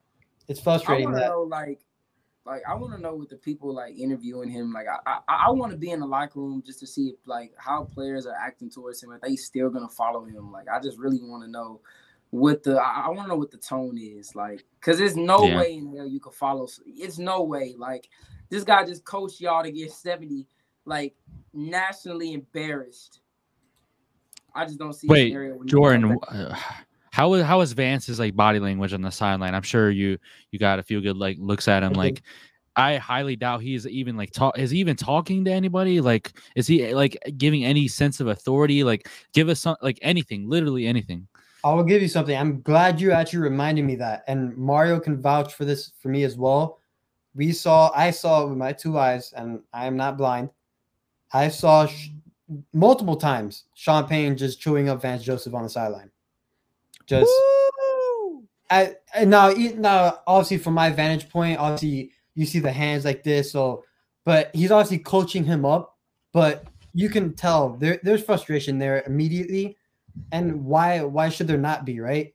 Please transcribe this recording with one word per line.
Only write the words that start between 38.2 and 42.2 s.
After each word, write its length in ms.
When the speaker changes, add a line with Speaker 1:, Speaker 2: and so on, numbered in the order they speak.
Speaker 3:
authority? 560
Like, 260
give 160
us 100
some, 220
like, 220
anything, 440
literally 380
anything. 420
Speaker 1:
I 100
will 100
give 180
you 60
something. 300